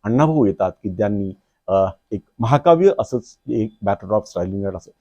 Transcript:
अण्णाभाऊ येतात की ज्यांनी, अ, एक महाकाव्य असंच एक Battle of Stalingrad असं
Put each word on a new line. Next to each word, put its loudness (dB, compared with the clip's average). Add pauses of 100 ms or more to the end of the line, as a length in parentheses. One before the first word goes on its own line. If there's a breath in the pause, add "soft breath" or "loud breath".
अण्णाभाऊ 2
येतात -2 (100)
की -6
ज्यांनी, -4 (360)
अ, 2 (260)
एक -6 (180)
महाकाव्य 4
असंच -6 (100)
एक -4 (100)
Battle -4
of 2 (160)
Stalingrad -4
असं -16 (100)